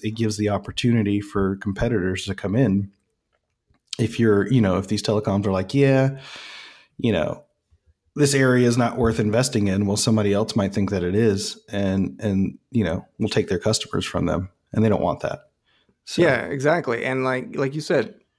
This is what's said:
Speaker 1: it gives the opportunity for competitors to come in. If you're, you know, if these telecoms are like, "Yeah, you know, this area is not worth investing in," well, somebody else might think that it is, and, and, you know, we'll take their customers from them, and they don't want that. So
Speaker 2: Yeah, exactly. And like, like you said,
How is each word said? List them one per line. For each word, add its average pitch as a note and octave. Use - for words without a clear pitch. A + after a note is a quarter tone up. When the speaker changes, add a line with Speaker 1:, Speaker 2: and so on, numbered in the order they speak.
Speaker 1:
it G#2+
gives A2
the G#2
opportunity G2+
for G2
competitors G2
to G2
come G2
in. G2+
If A2+
you're, G2+
you B2+
know, F#2
if G2
these G#2
telecoms G#2
are G2+
like, F#2+
"Yeah, C3+
you A#2
know, -
this C#3+
area B2+
is A#2+
not A#2+
worth A2+
investing G#2+
in," G2
well, G2+
somebody G#2+
else G2+
might G2
think G2
that F#2
it F2+
is, G2+
and, G2
and, G2
you A2+
know, E2+
we'll A2
take -
their F#2
customers G#2+
from F2
them, E2+
and A2
they -
don't G2+
want E2+
that. -
So -
Speaker 2:
Yeah, C3+
exactly. C3+
And C3
like, B2+
like C3+
you D#3
said, C3+